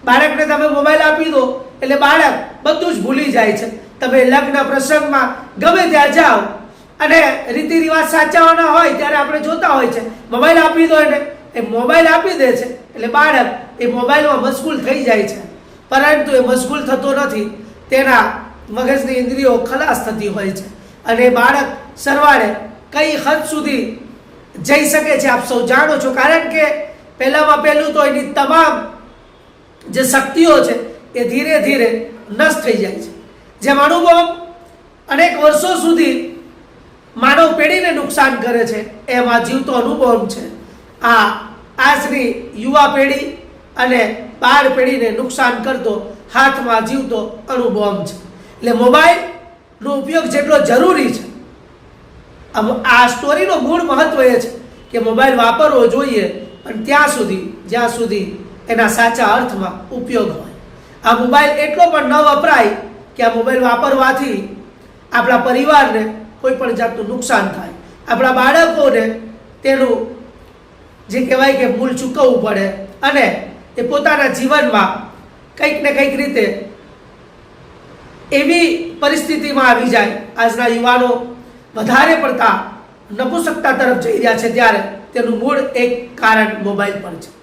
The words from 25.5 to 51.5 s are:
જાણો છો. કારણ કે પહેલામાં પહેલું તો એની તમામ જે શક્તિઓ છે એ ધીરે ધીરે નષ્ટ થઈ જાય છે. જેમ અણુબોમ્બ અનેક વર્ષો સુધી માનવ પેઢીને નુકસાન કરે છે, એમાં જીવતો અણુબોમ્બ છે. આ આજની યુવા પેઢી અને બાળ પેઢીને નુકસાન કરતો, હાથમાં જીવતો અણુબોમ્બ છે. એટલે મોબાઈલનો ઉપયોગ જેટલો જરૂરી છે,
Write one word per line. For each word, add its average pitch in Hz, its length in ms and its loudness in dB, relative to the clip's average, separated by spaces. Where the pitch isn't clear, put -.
જાણો 262 320 2
છો. 262 140 -2
કારણ 311 380 0
કે 302 420 -2
પહેલામાં 294 460 2
પહેલું 302 300 2
તો 294 120 2
એની 285 280 -2
તમામ 302 540 2
જે 262 220 -2
શક્તિઓ 269 560 4
છે - 200 -2
એ 247 120 -2
ધીરે 294 360 0
ધીરે 233 500 0
નષ્ટ 302 340 0
થઈ 226 160 0
જાય 190 180 -4
છે. - 140 -14
જેમ 277 180 2
અણુબોમ્બ 339 520 4
અનેક 302 300 0
વર્ષો 302 380 2
સુધી 320 580 0
માનવ 285 400 4
પેઢીને 339 360 0
નુકસાન 277 440 0
કરે 233 300 -2
છે, 214 140 -6
એમાં 247 360 0
જીવતો 269 280 -4
અણુબોમ્બ 240 560 0
છે. - 160 -10
આ 226 240 2
આજની 285 500 0
યુવા 277 320 2
પેઢી 277 380 0
અને 247 240 2
બાળ 269 300 4
પેઢીને 254 460 0
નુકસાન 254 460 -2
કરતો, 240 300 -4
હાથમાં 247 560 0
જીવતો 240 320 -4
અણુબોમ્બ 208 560 -2
છે. - 100 -12
એટલે 233 200 -4
મોબાઈલનો 277 1200 0
ઉપયોગ 285 340 -2
જેટલો 285 320 0
જરૂરી 269 520 2
છે, - 120 -10